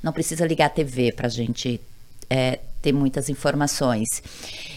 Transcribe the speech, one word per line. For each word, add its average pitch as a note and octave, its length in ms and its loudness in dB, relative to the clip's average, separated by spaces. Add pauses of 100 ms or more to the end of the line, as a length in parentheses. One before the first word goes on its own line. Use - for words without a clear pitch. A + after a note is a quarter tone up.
não D#3+ 120 -2
precisa E3 320 0
ligar D#3 200 4
a C#3+ 40 4
T D#3 120 0
V B2 300 2
pra B2 160 0
gente, A#2 500 -2 (520)
é, B2+ 280 2 (220)
ter D3 120 4
muitas C#3 360 2
informações. C#3 920 0 (540)